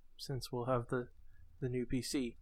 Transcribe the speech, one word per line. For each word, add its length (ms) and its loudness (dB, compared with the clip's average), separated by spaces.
since 360 -2
we'll 140 2
have 220 4
the, 220 0
the 100 0
new 160 2
P 160 2
C, 400 0